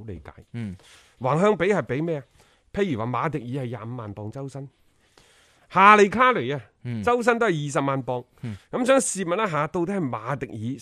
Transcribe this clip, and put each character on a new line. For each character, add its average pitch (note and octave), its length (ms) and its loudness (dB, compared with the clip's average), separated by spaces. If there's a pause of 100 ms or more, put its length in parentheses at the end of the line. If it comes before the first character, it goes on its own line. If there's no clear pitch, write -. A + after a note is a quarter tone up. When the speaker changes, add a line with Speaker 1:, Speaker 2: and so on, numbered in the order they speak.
Speaker 1:
理 F2+ 180 -12
解。 D#2 80 -18 (200)
Speaker 2:
嗯。 G#2+ 240 -8 (440)
Speaker 1:
橫 B2+ 200 0
向 G#3 180 4
比 E3+ 80 0
係 G3 160 2
比 B2+ 200 -4
咩 E3 180 -4
啊？ - 40 -14 (480)
譬 G3+ 220 -2
如 G#2 60 -4
話 A2+ 80 -4
馬 B2+ 200 -2
迪 D3 120 -4 (180)
爾 C3 80 -6
係 A#2 40 -8
廿 A2+ 220 -10
五 B2+ 60 -10
萬 G#2 160 -12
鎊 G#2 160 -10
周 C3+ 180 -12
薪， C3+ 220 -14 (1000)
夏 G3+ 260 8
利 G3+ 140 8
卡 B3+ 240 4
尼 C3+ 180 -2
啊， C#3 100 -6 (220)
Speaker 2:
嗯。 A#2+ 180 -6
Speaker 1:
周 A#3+ 200 2
薪 A#3 180 2
都 A3+ 80 2
係 D3+ 200 -2
二 C#3 40 -6
十 D3+ 80 0
萬 C3+ 240 -2
鎊。 B2 220 -6 (160)
Speaker 2:
嗯。 G#2+ 160 -10 (120)
Speaker 1:
咁 A#3+ 160 -2
想 C4+ 140 6
試 F#3+ 240 -4
問 F#3 240 0
一 - 20 -2
下， D3+ 180 0
到 E3+ 180 -2
底 G3 80 -4
係 G3 60 0 (100)
馬 A#2 260 -4
迪 A2+ 120 -8
爾 A2+ 340 -8